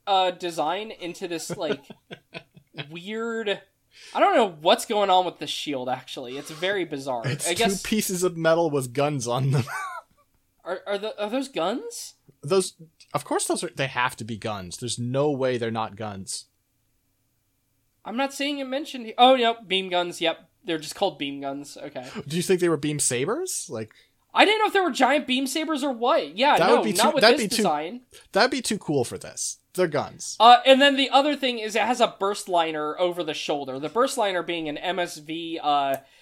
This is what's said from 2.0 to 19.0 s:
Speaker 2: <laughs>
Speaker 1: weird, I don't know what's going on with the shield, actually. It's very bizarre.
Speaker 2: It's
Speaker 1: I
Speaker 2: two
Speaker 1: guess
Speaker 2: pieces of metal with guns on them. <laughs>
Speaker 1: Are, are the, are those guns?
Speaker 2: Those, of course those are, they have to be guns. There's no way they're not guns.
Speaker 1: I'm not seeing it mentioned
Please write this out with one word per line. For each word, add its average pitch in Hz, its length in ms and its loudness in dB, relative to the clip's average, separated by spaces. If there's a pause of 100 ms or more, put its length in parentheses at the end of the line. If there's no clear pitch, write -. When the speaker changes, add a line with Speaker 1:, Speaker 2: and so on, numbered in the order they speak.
Speaker 2:
<laughs> - 800 -18
Speaker 1:
weird, 214 720 -6 (520)
I 220 60 0
don't 370 160 6
know 196 240 2
what's 202 240 4
going 208 240 2
on 185 160 6
with 165 140 -6
the 147 80 -6
shield, 131 420 -6
actually. 127 480 -8
It's 143 140 -12
very 180 340 -2
bizarre. 135 400 -4
Speaker 2:
It's 135 240 -4
Speaker 1:
I 175 60 -2
Speaker 2:
two - 100 -2
Speaker 1:
guess 196 180 0
Speaker 2:
pieces 196 400 -2
of 175 140 0
metal 165 320 4
with 131 240 -2
guns 143 340 -2
on 131 260 0
them. 135 160 2
<laughs> - 60 -10 (920)
Speaker 1:
Are, 180 200 -8
are 202 140 -4
the, 208 240 -8
are 208 80 -4
those 262 160 -2
guns? 330 680 -6 (280)
Speaker 2:
Those, 185 320 0 (400)
of 147 100 -4
course 370 220 -2
those 320 160 -2
are, 175 140 -8
they 135 100 -2
have 127 300 -2
to 117 80 -12
be 113 120 -8
guns. 98 420 -8
There's 120 200 -6
no 135 320 0
way 127 280 0
they're 113 120 -2
not 110 240 -4
guns. 101 520 -10 (1600)
Speaker 1:
I'm 208 120 -8
not 277 180 -2
seeing 285 240 -2
it 269 80 -6
mentioned 262 400 -8